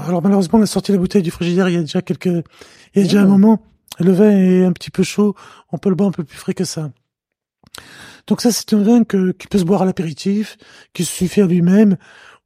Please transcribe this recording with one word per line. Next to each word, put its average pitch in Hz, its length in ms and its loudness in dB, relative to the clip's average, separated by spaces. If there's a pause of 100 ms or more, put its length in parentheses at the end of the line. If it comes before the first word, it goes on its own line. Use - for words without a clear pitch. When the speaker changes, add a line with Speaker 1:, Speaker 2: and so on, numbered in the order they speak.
Speaker 1:
alors 170 160 -2
malheureusement, 196 360 2
on 220 40 4
a 196 40 2
sorti 190 260 -4
la 196 60 2
bouteille 180 240 0
du 165 80 -4
frigidaire 175 380 -2
il 175 60 -2
y 170 40 -2
a - 20 0
déjà 175 220 -4
quelques, - 240 -8
il - 720 -8
y 202 40 4
a - 20 2
déjà 196 200 2
un 190 40 4
Speaker 2:
Oh. - 40 4
Speaker 1:
moment. 202 360 4 (320)
Le 180 140 2
vin 208 180 4
est 185 340 4
un 180 80 0
petit - 180 -10
peu - 120 -4
chaud, 202 320 0 (380)
on 160 60 -8
peut - 120 -4
le 190 40 0
boire 196 140 0
un 175 40 -2
peu 165 120 -8
plus - 140 -18
frais - 160 -8
que 185 100 -6
ça. 156 260 -8 (1400)
Donc - 160 -4
ça, 240 100 2
c'est - 220 -6
un 208 80 0
vin 233 220 2
que, 185 280 -2
qui - 140 -14
peut - 120 -2
se 180 60 0
boire 180 180 0
à - 20 0
l'apéritif, 190 720 -6 (380)
qui 180 100 -6
se - 80 -8
suffit 185 300 -2
à 196 40 4
lui-même, 180 500 2 (500)